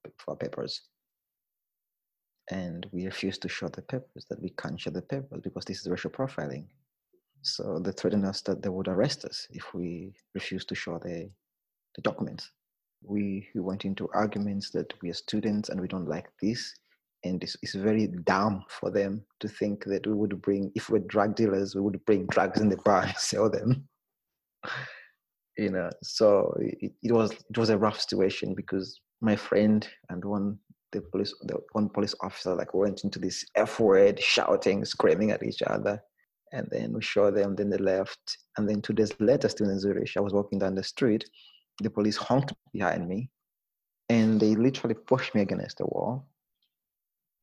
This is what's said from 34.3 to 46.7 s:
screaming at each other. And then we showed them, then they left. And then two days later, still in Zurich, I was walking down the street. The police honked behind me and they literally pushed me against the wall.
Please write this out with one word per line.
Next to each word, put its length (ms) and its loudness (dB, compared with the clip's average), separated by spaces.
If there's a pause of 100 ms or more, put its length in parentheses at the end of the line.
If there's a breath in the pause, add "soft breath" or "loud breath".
screaming 480 4
at 100 -2
each 200 -2
other. 380 0 (520)
And 180 -4
then 220 -2
we 100 -4
showed 320 4
them, 220 2
then 120 2
they 100 2
left. 600 0 (180)
And 120 0
then 120 2
two 120 -4
days 260 2
later, 300 4
still 220 0
in 100 0
Zurich, 360 0
I 40 0
was 120 0
walking 280 0
down 160 0
the 80 -2
street. 440 0 (540 loud breath)
The 80 0
police 260 2
honked 360 2 (200)
behind 360 0
me 200 -4 (800)
and 320 6
they 140 6
literally 400 2
pushed 400 0
me 60 4
against 380 -2
the 80 -4
wall. 420 -4 (1160)